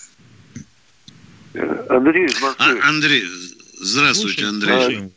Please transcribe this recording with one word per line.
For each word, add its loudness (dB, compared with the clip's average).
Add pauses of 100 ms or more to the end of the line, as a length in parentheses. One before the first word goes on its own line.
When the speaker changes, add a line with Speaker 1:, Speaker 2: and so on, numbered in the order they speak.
(2000)
Speaker 1:
Андрей 4
из -2
Москвы. 0
Speaker 2:
А, 4
Андрей, 2 (560)
здравствуйте, 0
Speaker 3:
Слушаем, -2
Speaker 2:
Андрей. 0
Speaker 3:
слушаем -4